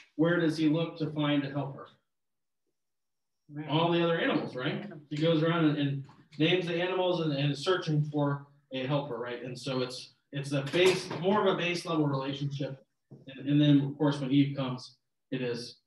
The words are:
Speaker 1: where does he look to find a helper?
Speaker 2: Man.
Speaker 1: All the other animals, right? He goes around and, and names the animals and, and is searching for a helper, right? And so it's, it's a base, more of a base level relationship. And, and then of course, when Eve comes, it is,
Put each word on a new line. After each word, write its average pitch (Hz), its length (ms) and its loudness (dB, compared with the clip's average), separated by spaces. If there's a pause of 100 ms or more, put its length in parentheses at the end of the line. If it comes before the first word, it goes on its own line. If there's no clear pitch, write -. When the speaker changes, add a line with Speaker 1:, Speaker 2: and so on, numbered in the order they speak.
(160)
Speaker 1:
where 170 240 2
does 160 180 2
he 160 100 2
look 160 300 0
to 156 140 -4
find 147 340 0
a - 60 -8
helper? - 360 -8 (1600)
Speaker 2:
Man. 151 180 -10
Speaker 1:
All 170 220 2
the 170 120 4
other 170 160 2
animals, - 360 0
right? - 360 -4 (180)
He 151 80 -4
goes 156 240 4
around 165 240 2
and, 147 120 4
and 139 260 0 (340)
names 170 300 2
the 170 140 -2
animals 180 400 0
and, 160 100 0
and 143 200 0
is 139 120 -6
searching 165 480 0
for 143 360 -2 (260)
a 131 120 -4
helper, 127 320 -2
right? 120 260 -8
And 127 140 -10
so 131 240 -4
it's, - 320 -8 (180)
it's 143 200 -6
a 139 120 0 (100)
base, 180 340 4 (140)
more 196 260 2
of 185 60 4
a 156 40 -2
base 175 280 -4
level 160 220 0
relationship. 139 760 -4 (440)
And, 131 200 -12
and 147 140 6
then 143 200 8
of 139 160 -4
course, 143 220 0
when 131 120 -4
Eve 139 260 4
comes, 127 400 -8 (340)
it 127 100 -6
is, 120 460 -6